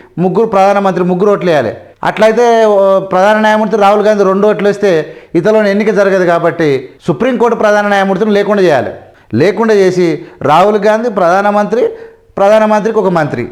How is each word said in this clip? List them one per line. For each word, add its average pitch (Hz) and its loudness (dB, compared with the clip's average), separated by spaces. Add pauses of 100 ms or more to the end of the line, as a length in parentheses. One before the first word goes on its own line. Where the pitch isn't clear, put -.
(180)
ముగ్గురు 185 0
ప్రధానమంత్రి, 190 0
ముగ్గురు 180 0
ఓట్లు 180 -2
వేయాలి. 123 0 (300)
అట్లయితే 226 2
ఓ 196 2
ప్రధాన 190 0
న్యాయమూర్తి 214 0
రాహుల్ 208 2
గాంధీ 208 2
రెండు 196 2
ఓట్లు 196 0
వేస్తే 190 -2 (180)
ఇతరులను 208 0
ఎన్నిక 202 0
జరగదు. 190 0
కాబట్టి 165 -2 (180)
సుప్రీంకోర్టు 233 -2
ప్రధాన 208 0
న్యాయమూర్తిని 196 0
లేకుండా 202 0
చేయాలి. 135 0 (440)
లేకుండా 202 0
చేసి 180 0 (180)
రాహుల్ 180 2
గాంధీ 214 0
ప్రధానమంత్రి, 202 0 (480)
ప్రధానమంత్రికి 214 2
ఒక 196 0
మంత్రి, 160 -2